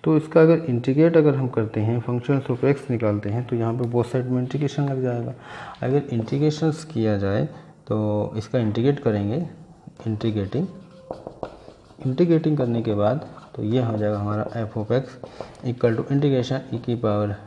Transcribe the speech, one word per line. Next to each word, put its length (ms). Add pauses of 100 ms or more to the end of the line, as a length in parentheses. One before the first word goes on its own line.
तो 140
इसका 240
अगर 280
integrate 480
अगर 180
हम 120
करते 320
हैं, 260
functions 460
of 120 (100)
x 160
निकालते 400
हैं, 180
तो 80
यहाँ 180
पे 100
both 280
side 140
में 160
integration 480
लग 120
जाएगा। 320 (500)
अगर 200 (100)
integrations 720
किया 340
जाए 280 (420)
तो 500
इसका 220
integrate 400
करेंगे, 480 (600)
integrating, 600 (1400)
integrating 520
करने 240
के 120
बाद 340 (280)
तो 80
ये 180
हो 160
जाएगा 220
हमारा 260
f 320
of 140
x 120 (640)
equal 280
to 120
integration 680
e 120
की 160
power 320 (140)